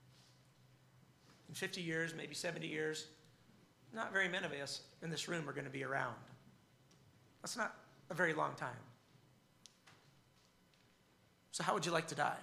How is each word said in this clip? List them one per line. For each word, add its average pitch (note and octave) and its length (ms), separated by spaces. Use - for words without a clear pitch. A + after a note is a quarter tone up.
In D#3 60
fifty F#3 280
years, E3 320
maybe D3 200
seventy E3 320
years, D#3 400
not F#3+ 200
very F#3+ 140
many F3+ 180
of D#3 80
us C#3+ 300
in E3 80
this D3+ 180
room E3 200
are C#3 40
gonna C#3 180
be C3+ 140
around. C3 320
That's - 140
not G#3+ 200
a F3+ 40
very E3 180
long C#3+ 240
time. B2+ 180
So - 120
how F#3 80
would E3+ 140
you F3 60
like E3 160
to D3 60
die? D3 280